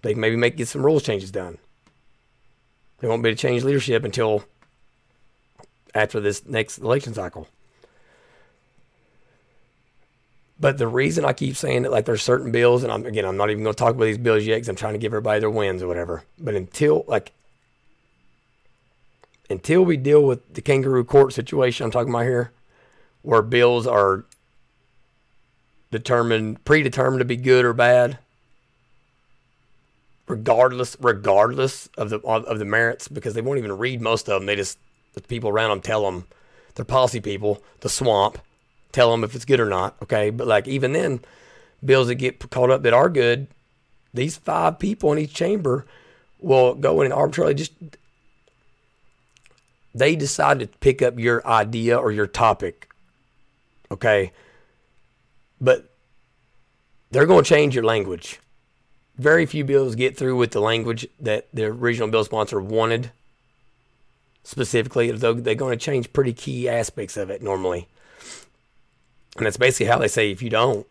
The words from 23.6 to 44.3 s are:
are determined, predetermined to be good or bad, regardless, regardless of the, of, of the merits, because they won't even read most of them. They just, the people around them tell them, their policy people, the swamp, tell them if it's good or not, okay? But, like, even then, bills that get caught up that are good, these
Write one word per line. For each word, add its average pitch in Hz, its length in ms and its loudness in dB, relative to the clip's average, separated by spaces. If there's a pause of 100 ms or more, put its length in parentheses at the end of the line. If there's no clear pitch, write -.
are 101 380 2 (1700)
determined, 113 720 -2
predetermined 131 540 2
to 123 60 0
be 123 120 -4
good 127 260 4
or 120 100 2
bad, 123 440 4 (2000)
regardless, 123 720 0
regardless 113 880 2 (100)
of 107 120 -6
the, 107 100 -4
of, 113 240 -2
of 110 160 -6
the 104 60 -6
merits, 117 420 0
because 120 260 -10
they 113 80 -4
won't 135 180 -4
even 101 180 -8
read 123 240 -6
most 113 260 -2
of 98 140 0
them. 98 60 -6
They 101 100 0
just, 98 200 -6 (360)
the - 80 -16
people 117 280 -6
around 110 200 0
them 101 100 0
tell 110 240 -2
them, 90 220 -4 (500)
their - 80 -8
policy 127 380 0
people, 101 420 -4 (160)
the - 80 -10
swamp, 104 500 2 (540)
tell 120 200 4
them 117 120 0
if 110 100 -6
it's 120 120 -12
good 131 160 2
or 113 40 2
not, 95 380 -2
okay? 107 260 -2
But, 120 180 -6
like, 107 200 2
even 131 240 -2
then, 143 300 -2 (640)
bills 131 220 4
that 123 80 -2
get 127 340 -6
caught 127 200 2
up 131 140 2
that 117 100 4
are 139 160 6
good, 135 380 0 (680)
these 139 220 -6